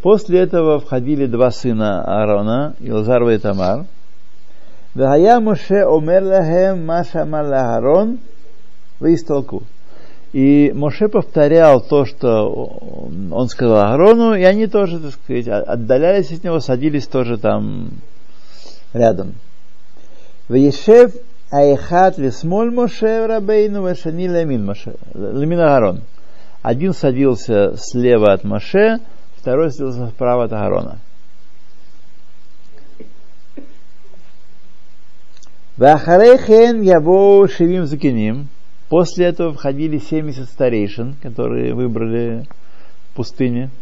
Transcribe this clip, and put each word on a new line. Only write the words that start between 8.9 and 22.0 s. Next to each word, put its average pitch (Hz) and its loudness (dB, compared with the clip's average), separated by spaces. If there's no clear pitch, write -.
ваисталку". 143 -2
И 139 4
Моше 147 -2
повторял 156 4
то, 143 2
что 110 0
он 120 -6
сказал 117 2
Аарону, 202 4
и 185 0
они 202 4
тоже, 180 0
так 147 -8
сказать, 123 -4
о-, 104 -2
отдалялись 143 0
от 165 -8
него, 165 -2
садились 135 -2
тоже 120 -2
там 104 -2
рядом. 104 0
"Ваешев 143 6
аэхат 170 4